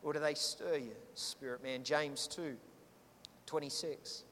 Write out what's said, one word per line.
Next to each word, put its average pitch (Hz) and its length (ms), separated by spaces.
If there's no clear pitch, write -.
Or 147 100
do 151 80
they 151 140
stir - 420
your 117 180
spirit 123 480
man? 131 200
James 143 460
two 151 280
twenty-six. - 840